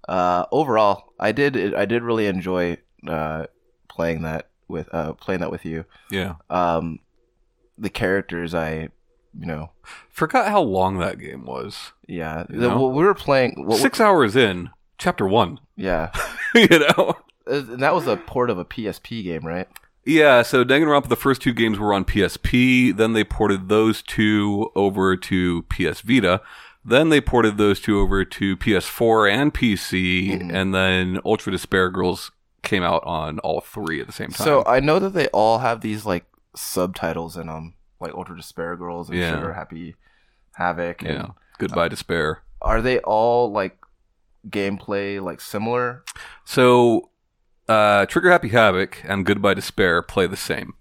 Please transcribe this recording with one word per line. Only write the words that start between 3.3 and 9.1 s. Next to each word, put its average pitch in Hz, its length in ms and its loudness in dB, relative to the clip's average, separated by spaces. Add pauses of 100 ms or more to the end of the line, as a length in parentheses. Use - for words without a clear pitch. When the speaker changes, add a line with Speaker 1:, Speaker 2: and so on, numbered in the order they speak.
Speaker 1:
playing 85 340 -4
that 80 280 -8 (180)
with, 80 260 -10
uh, 80 200 -4
playing 92 260 -6
that 82 100 -4
with 85 140 -10
you. 80 200 -8 (260)
Speaker 2:
Yeah. 95 240 -4 (140)
Speaker 1:
Um, 82 520 -2 (760)
the 104 140 -8
characters, 90 640 -4
I, 78 340 -4 (480)